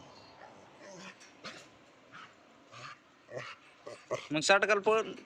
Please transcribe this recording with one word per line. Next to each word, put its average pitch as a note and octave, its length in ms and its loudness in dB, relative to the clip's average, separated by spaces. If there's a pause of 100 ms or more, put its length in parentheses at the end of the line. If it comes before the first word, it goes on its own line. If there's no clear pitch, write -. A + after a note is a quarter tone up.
(4000)
मग D3+ 100 2
साडकाला G3 400 6
पळ-, G#3+ 320 2 (140)